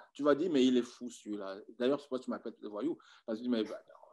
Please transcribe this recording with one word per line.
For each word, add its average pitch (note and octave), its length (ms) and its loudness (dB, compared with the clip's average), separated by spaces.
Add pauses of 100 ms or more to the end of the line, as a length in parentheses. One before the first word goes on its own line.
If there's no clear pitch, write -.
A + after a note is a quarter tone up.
(140)
tu - 80 -8
vas C#3+ 140 6
dire, « E3 180 0
Mais C3 120 6
il B2+ 120 6
est A#2+ 60 4
fou, A#2+ 260 -10
celui-là. » G2+ 480 -10 (220)
D'ailleurs, C3+ 200 2
c'est - 40 -18
pourquoi B2+ 160 -6
tu B2 100 -12
m'appelles G#2+ 300 -8
le A2 80 -12
voyou. A2 320 -4 (260)
Parce A2 140 -4
que B2 40 -12
tu B2 60 -2
dis, « - 0 -
Mais A#2 140 2
bah, - 240 -10
non, - 80 -20 (180)